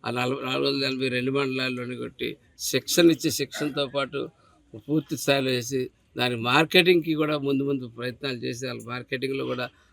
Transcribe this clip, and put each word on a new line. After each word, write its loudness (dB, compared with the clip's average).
ఆ -2
నాలుగు, -2
నాలుగు 0
వందల 0
ఎనభై -2
రెండు 0
మండలాల్లోని -2
కొట్టి -8
శిక్షణ 4
ఇచ్చి 0
శిక్షణతో -4
పాటు -4
పూర్తి 0
స్థాయిలో 2
చేసి -2
దాని 0
మార్కెటింగ్కి 4
కూడా 2
ముందు 2
ముందు -2
ప్రయత్నాలు -6
చేసి -6
వాళ్ళ -8
మార్కెటింగ్లో -4
కూడా -4